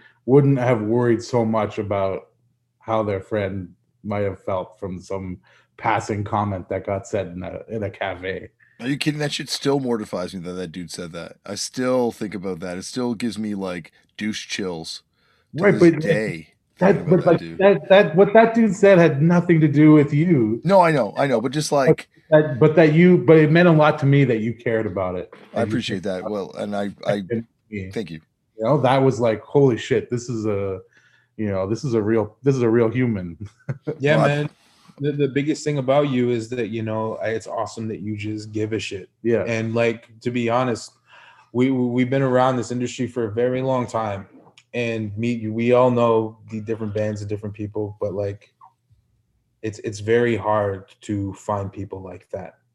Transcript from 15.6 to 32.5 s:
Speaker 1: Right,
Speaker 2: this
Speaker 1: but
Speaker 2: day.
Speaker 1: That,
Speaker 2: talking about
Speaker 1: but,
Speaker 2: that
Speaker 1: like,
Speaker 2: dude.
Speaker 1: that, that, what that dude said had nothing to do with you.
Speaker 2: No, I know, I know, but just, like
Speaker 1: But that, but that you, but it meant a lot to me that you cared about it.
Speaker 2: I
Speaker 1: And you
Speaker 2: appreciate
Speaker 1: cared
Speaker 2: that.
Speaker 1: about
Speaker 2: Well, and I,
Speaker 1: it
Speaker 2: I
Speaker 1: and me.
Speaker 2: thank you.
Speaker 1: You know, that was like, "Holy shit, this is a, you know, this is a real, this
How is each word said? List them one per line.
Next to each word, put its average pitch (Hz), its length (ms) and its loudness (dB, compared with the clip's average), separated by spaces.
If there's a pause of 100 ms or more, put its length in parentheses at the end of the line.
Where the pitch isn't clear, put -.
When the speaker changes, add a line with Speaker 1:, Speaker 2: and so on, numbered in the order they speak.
Speaker 1:
Right, 202 80 6
Speaker 2:
this 170 200 6
Speaker 1:
but 165 80 0
Speaker 2:
day. 104 540 -2 (260)
Speaker 1:
That, 190 140 6
Speaker 2:
talking - 140 -6
about - 20 2
Speaker 1:
but, 175 160 4
Speaker 2:
that 175 60 6
Speaker 1:
like, 170 80 4
Speaker 2:
dude. 165 200 -12
Speaker 1:
that, 190 300 4
that, 180 260 6
what 196 180 6
that 226 220 6
dude 226 200 4
said 196 220 8
had 147 240 4
nothing 170 400 4
to 156 60 6
do 151 260 6
with 151 200 6
you. 143 500 2
Speaker 2:
No, 190 180 6
I 170 100 4
know, 123 260 0
I 139 100 2
know, 131 140 0
but 127 100 -2
just, 147 200 -4
like 143 360 2 (220)
Speaker 1:
But 151 120 6
that, 135 180 -2
but 151 160 4
that 151 180 6
you, 175 240 8
but 160 200 6
it 156 140 6
meant 170 160 6
a 175 40 6
lot 151 280 4
to 139 60 0
me 139 200 6
that 117 140 0
you 113 140 -4
cared 113 320 -2
about 92 300 -4
it. 90 140 -10 (240)
Speaker 2:
I 110 80 -4
Speaker 1:
And 117 80 -2
you - 40 -6
Speaker 2:
appreciate 107 300 -4
Speaker 1:
cared 95 120 -4
Speaker 2:
that. 92 60 -6
Speaker 1:
about 110 100 -8
Speaker 2:
Well, 101 260 -8
and 104 180 -6
I, 101 100 -4
Speaker 1:
it 98 80 -8 (120)
Speaker 2:
I 101 100 0
Speaker 1:
and 107 300 -6 (240)
me. 95 220 -10
Speaker 2:
thank 95 200 -8
you. 78 100 -14 (360)
Speaker 1:
You 110 80 -4
know, 135 160 2
that 127 160 2
was 135 220 2
like, 113 220 0
"Holy 139 360 2
shit, - 320 -2
this 120 200 -6
is 110 160 -6
a, 98 340 -4 (580)
you 107 100 -4
know, 95 200 -2
this 113 160 -4
is 131 100 -4
a 113 80 2
real, 104 420 0
this 135 120 2